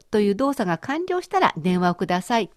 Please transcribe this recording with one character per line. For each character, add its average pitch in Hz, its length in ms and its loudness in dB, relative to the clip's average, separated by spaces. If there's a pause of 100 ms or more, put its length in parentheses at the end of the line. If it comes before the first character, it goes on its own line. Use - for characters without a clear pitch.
(120)
と 214 80 4
い 202 120 4
う 196 40 2
動 269 160 0
作 240 160 -2
が 165 100 0
完 311 300 -4
了 359 140 -2
し - 60 -20
た 392 120 -2
ら 233 180 2
電 180 220 0
話 180 120 4
を 175 40 -2
く 190 120 -4
だ 180 140 -2
さ 233 180 0
い 202 180 -2